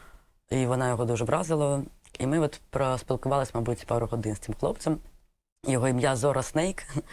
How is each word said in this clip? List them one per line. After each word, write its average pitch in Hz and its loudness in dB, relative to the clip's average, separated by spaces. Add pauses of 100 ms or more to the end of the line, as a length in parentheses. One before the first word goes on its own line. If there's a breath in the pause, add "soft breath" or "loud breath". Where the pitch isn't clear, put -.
(500 loud breath)
І 131 2
вона 127 2
його 123 0
дуже 117 0
вразила. 147 2 (360)
І 127 0
ми 151 2
от 156 0 (100)
проспілкувались, 131 0
мабуть, 117 -2
пару 117 0
годин 107 -2
з - -6
цим - -8
хлопцем. - 0 (680)
Його 131 2
ім'я 131 2
Зора 131 2
Снейк. 175 -2 (260 loud breath)